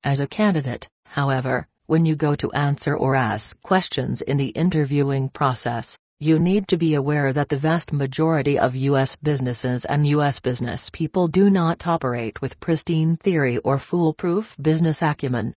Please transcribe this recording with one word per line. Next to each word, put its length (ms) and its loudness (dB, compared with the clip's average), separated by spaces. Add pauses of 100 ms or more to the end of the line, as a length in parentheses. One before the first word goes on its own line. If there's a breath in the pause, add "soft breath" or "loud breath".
As 160 0
a 80 -2
candidate, 600 -2 (160)
however, 600 -2 (200)
when 180 4
you 140 2
go 180 2
to 160 -4
answer 420 0
or 220 0
ask 460 0
questions 600 0
in 140 -2
the 140 0
interviewing 800 0
process, 680 -2 (220)
you 180 4
need 300 2
to 80 2
be 180 2
aware 380 0
that 160 0
the 220 -4
vast 240 -2
majority 680 0
of 160 2
U 220 0
S 180 2
businesses 680 -2
and 220 0
U 140 2
S 200 0
business 480 -2
people 400 -2
do 200 4
not 380 0
operate 540 -4
with 180 -8
pristine 560 0
theory 440 0
or 200 0
foolproof 840 -2
business 400 2
acumen. 560 -2